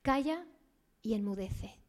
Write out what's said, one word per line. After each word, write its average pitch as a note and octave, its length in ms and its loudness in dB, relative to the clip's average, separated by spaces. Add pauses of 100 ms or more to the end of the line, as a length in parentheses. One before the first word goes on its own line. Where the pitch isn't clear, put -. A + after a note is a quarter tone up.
calla D4 440 2 (560)
y A3 120 0
enmudece. G3+ 760 -4